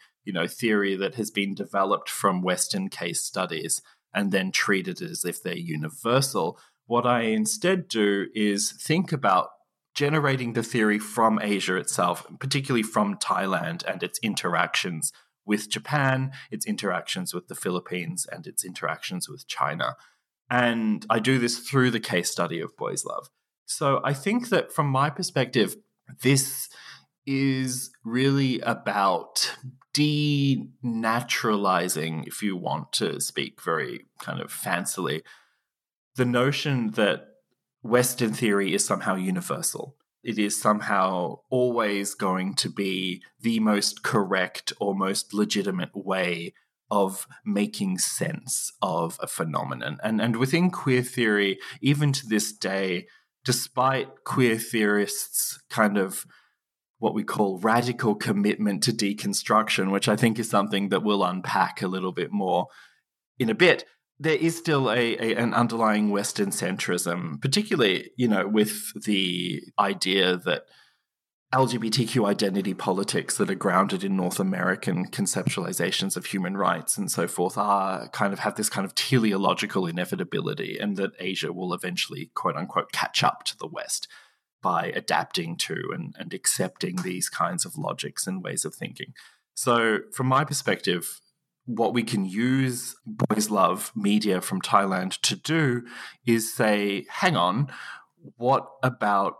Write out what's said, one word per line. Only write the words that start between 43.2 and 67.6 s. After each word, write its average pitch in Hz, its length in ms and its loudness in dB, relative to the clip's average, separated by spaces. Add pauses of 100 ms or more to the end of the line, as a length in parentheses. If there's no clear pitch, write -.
the 113 220 0
most 104 420 2
correct 95 760 0
or 101 160 0
most 98 400 -2
legitimate 98 640 -2
way 92 580 -2 (380)
of 95 340 0 (200)
making 101 540 0
sense - 800 -4
of 90 400 -2
a - 60 -6
phenomenon. 69 760 -4
And, 110 160 0
and 113 160 2
within 165 360 2
queer 127 320 0
theory, 104 540 2 (220)
even 143 320 2
to - 160 -4
this 107 240 0
day, 95 560 -2 (380)
despite 127 800 0
queer 117 320 4
theorists' 104 1120 0
kind 104 280 2
of 95 280 -2 (720)
what - 160 0
we 104 100 -2
call 98 360 -2
radical 117 540 2
commitment 104 680 0
to 120 80 2
deconstruction, 107 960 0
which 98 200 2
I 107 80 4
think 113 200 4
is 110 120 -4
something 101 400 0
that 95 120 2
we'll 104 220 2
unpack 90 580 0
a 98 60 0
little 92 240 -2
bit 87 220 -4
more 92 340 0 (720)
in 120 120 0
a 107 60 0
bit, 165 300 4 (360)
there 156 140 2
is 160 220 0
still 135 340 2
a, 117 240 2
a, 110 200 0
an 113 180 2
underlying 110 560 4
Western 101 400 0
centrism, 90 920 -2
particularly, 135 760 2